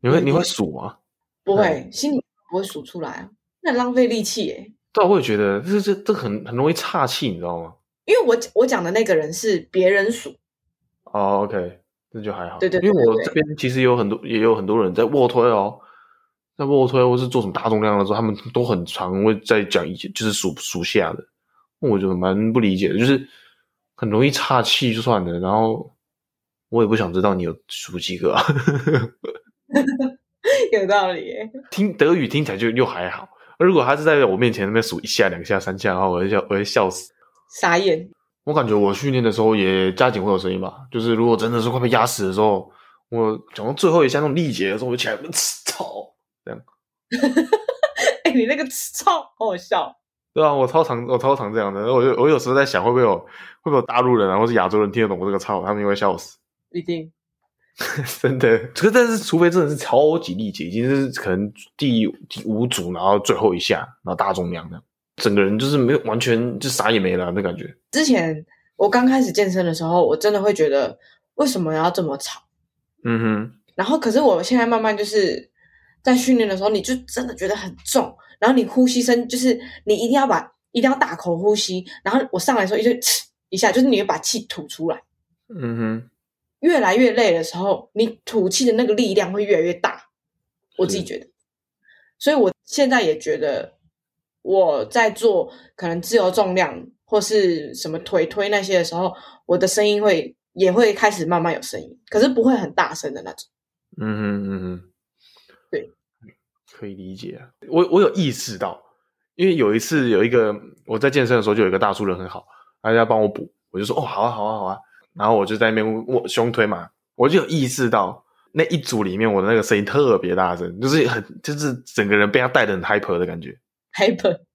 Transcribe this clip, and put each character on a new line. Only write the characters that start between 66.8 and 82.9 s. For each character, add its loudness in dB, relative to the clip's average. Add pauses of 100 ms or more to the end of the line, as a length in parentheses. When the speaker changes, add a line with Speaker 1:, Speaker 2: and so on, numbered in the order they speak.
Speaker 1:
也 4
没 0
了 -2
那 -2
感 -4
觉。 -14 (160)
Speaker 2:
之 0
前 0 (320)
我 2
刚 4
开 4
始 -2
健 0
身 -2
的 -2
时 -6
候， 2
我 2
真 0
的 0
会 2
觉 2
得 -2 (380)
为 2
什 -2
么 -2
要 0
这 -4
么 -4
吵？ -12 (640)
Speaker 1:
嗯 0
哼。 -2 (220)
Speaker 2:
然 -2
后 2
可 -2
是 4
我 4
现 0
在 2
慢 0
慢 0
就 -6
是 -2 (520)
在 4
训 2
练 2
的 -2
时 -6
候， 2
你 0
就 -4 (120)
真 -8
的 -10
觉 -6
得 -2
很 -12 (120)
重， 0 (240)
然 4
后 6
你 2
呼 2
吸 0
声 2
就 -6
是 2 (260)
你 2
一 -2
定 2
要 4
把， -2 (200)
一 0
定 4
要 2
大 -2
口 -4
呼 2
吸， -4 (180)
然 -2
后 6 (100)
我 -4
上 2
来 2
的 0
时 0
候 0
一 0
直 4 (100)